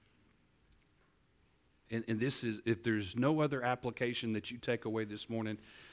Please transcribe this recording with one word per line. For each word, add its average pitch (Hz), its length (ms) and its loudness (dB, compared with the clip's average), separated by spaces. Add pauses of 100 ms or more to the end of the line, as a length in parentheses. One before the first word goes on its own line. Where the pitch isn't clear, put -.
(1900)
And, 113 200 -2
and 110 100 2
this 131 240 0
is, 110 220 0
if 113 180 2
there's 107 320 2
no 147 240 4
other 139 240 2
application 120 720 0
that 104 180 -4
you 120 60 -8
take 117 260 -2
away 110 220 0
this 107 240 -10
morning, 110 280 -2 (360)